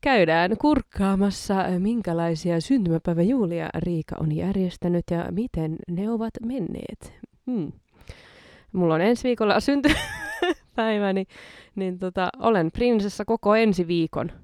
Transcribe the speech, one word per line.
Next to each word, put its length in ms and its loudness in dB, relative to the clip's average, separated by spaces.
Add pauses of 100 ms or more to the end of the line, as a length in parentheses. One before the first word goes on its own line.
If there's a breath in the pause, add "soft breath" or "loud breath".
Käydään 580 4
kurkkaamassa, 1040 0 (140)
minkälaisia 800 0
syntymäpäiväjuhlia 1120 0
Riika 460 -4
on 120 -2
järjestänyt 800 -2
ja 200 -2
miten 460 -4 (140)
ne 200 -4
ovat 240 -4 (120)
menneet. 680 -8 (340)
Hmm. 260 -4 (1000 loud breath)
Mulla 220 2
on 60 2
ensi 280 2
viikolla 320 2
syntymäpäivä, 1500 0
niin, 140 -2 (480 loud breath)
niin 240 -4
tota, 300 -2 (100)
olen 340 2
prinsessa 520 0
koko 300 2
ensi 320 2
viikon. 460 -2 (100)